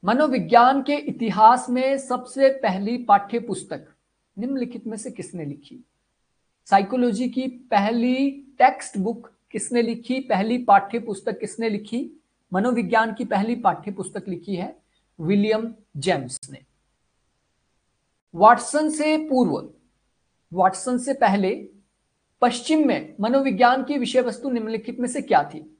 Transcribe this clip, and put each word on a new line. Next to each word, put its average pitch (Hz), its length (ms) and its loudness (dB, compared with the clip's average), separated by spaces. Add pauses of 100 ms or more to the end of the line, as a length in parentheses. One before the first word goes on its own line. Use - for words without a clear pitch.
मनोविज्ञान 247 760 4
के 285 120 -2
इतिहास 233 720 2
में 262 280 0
सबसे 269 520 0
पहली 214 480 -2
पाठ्य 214 420 2
पुस्तक 208 480 -10 (500)
निम्नलिखित 240 500 -6
में 220 100 -10
से 226 140 -12
किसने 170 340 -12
लिखी? - 400 -16 (800)
साइकोलॉजी 240 640 0
की 262 180 -4
पहली 247 840 0
टेक्स्ट - 680 0
बुक 208 360 -6 (180)
किसने 233 300 -2
लिखी? 233 380 -4
पहली 220 380 0
पाठ्य 233 420 4
पुस्तक 214 400 -8
किसने 226 300 -4
लिखी? 214 540 -8 (300)
मनोविज्ञान 220 600 0
की 226 120 -8
पहली 220 300 -2
पाठ्य - 360 -2
पुस्तक 196 360 -10
लिखी 185 280 -8
है 196 260 -8 (380)
विलियम 214 560 0 (220)
जेम्स 139 540 -4
ने। 135 120 -20 (1700)
Watson 240 540 4
से 311 280 0
पूर्व, 254 520 0 (840)
Watson 190 440 0
से 247 160 -4
पहले 202 560 0 (720)
पश्चिम 277 460 2
में 185 340 -2
मनोविज्ञान 247 640 2
की 285 140 -4
विषय 254 240 0
वस्तु 247 280 -4
निम्नलिखित 226 500 -6
में 240 80 -4
से 294 140 -6
क्या 160 220 2
थी? - 160 -12 (200)